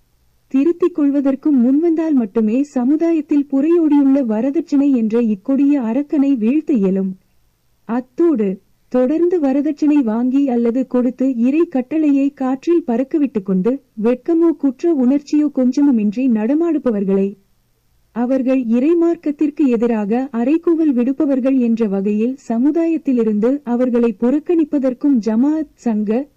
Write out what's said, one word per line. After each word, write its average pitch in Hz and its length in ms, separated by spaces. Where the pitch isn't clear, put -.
திருத்திக் 339 520
கொள்வதற்கும் 277 580
முன்வந்தால் 311 560
மட்டுமே 233 500
சமுதாயத்தில் 294 880
புரையோடியுள்ள 285 720
வரதட்சணை 277 720
என்ற 226 260
இக்கொடிய 269 600
அரக்கனை 277 560
வீழ்த்த 277 360
இயலும். 190 420
அத்தோடு, 240 760
தொடர்ந்து 330 520
வரதட்சணை 285 640
வாங்கி 247 460
அல்லது 240 380
கொடுத்து 254 480
இறை 262 240
கட்டளையை 285 720
காற்றில் 269 560
பறக்கவிட்டுக் 247 580
கொண்டு, 196 360
வெட்கமோ 330 540
குற்ற 294 380
உணர்ச்சியோ 285 600
கொஞ்சமுமின்றி 254 760
நடமாடுபவர்களை, 214 1080
அவர்கள் 262 520
இறைமார்க்கத்திற்கு 302 1000
எதிராக 233 680
அறைகூவல் 311 600
விடுப்பவர்கள் 269 680
என்ற 226 280
வகையில் 208 480
சமுதாயத்திலிருந்து 254 1160
அவர்களை 240 560
புறக்கணிப்பதற்கும், 285 1040
ஜமாஅத், 285 480
சங்க, 220 640